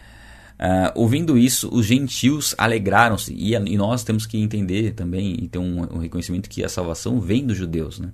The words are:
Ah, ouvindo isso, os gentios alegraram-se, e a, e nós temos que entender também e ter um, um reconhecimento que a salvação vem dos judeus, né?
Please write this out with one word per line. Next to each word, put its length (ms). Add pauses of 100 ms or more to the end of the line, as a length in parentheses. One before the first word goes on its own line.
(600)
Ah, 360
ouvindo 420
isso, 360
os 120
gentios 720
alegraram-se, 760
e 220
a, 60
e 160
nós 260
temos 240
que 100
entender 560
também 400
e 140
ter 100
um, 380
um 20
reconhecimento 520
que 140
a 60
salvação 500
vem 260
dos 120
judeus, 420
né? 140